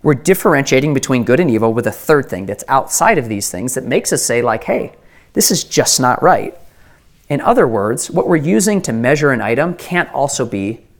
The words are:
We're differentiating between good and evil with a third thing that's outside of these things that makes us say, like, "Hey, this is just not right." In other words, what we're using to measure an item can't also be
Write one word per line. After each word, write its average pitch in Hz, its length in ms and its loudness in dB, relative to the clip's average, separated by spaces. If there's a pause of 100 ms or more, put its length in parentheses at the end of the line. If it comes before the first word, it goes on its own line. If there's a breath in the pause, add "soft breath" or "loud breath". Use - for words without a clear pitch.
We're 151 120 2
differentiating 151 800 2
between 131 280 0
good 120 160 2
and 175 100 2
evil 113 240 2
with 113 140 -2
a 107 60 -2
third 147 360 0
thing 95 180 -8
that's 98 200 -8
outside 165 520 2
of 120 100 -4
these 104 220 -6
things 110 240 -6
that 127 100 -6
makes 151 280 -2
us 143 100 -2
say, 120 200 0
like, 113 220 -2
"Hey, - 300 -4 (400 soft breath)
this - 180 0
is 170 100 -2
just - 380 0
not 123 200 2
right." - 360 2 (720 soft breath)
In 143 120 -2
other 220 260 4
words, 113 440 -2
what - 180 -2
we're 180 80 4
using 190 460 0
to 131 100 -4
measure 135 380 2
an 120 100 0
item 127 340 -2
can't - 380 -4
also 139 320 -2
be 107 400 -6 (160)